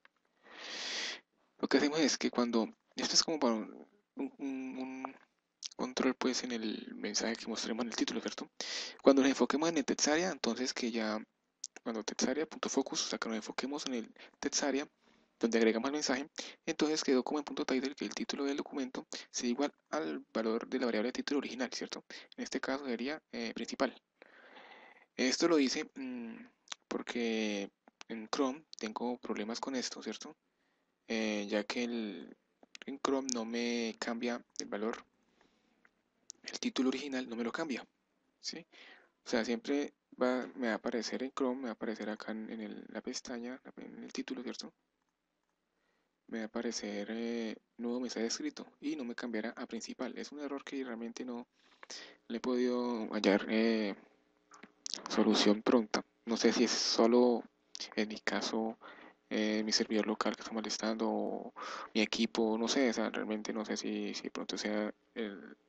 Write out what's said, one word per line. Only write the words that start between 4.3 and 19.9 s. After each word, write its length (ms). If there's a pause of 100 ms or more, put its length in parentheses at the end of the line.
un 760 (600)
control, 400
pues, 260
en 100
el 440
mensaje 400
que 100
mostremos 380
en 60
el 60
título, 240
¿cierto? 280 (520)
Cuando 220
nos 80
enfoquemos 380
en 100
el 60
text 240
area, 220
entonces 440
que 160
ya, 340 (600)
cuando 180
text 260
area 180
punto 220
focus, 380
o 20
sea, 120
que 80
nos 80
enfoquemos 500
en 80
el 200 (260)
text 240
area, 240 (500)
donde 200
agregamos 300
el 60
mensaje, 340 (380)
entonces 360
quedó 220
como 160
en 40
punto 200
title 320
que 80
el 100
título 300
del 120
documento 520 (240)
sea 180
igual 220 (180)